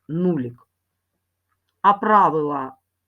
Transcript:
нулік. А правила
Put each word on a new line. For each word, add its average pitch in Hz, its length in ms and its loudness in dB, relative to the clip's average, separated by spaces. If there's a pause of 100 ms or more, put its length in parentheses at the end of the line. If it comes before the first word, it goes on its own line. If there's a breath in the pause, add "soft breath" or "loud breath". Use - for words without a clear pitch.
нулік. 156 600 -4 (1120)
А 202 100 4
правила 156 840 0 (320)